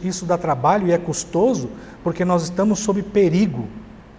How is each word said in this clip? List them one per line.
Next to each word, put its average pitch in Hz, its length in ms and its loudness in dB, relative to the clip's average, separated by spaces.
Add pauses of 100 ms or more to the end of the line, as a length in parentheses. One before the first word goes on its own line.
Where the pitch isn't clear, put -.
isso 180 220 -6
dá 170 120 2
trabalho 165 500 2
e 170 40 4
é 170 60 4
custoso 170 720 0 (340)
porque 175 220 -2
nós 180 180 2
estamos 190 360 0
sob 202 240 0
perigo 175 640 2 (520)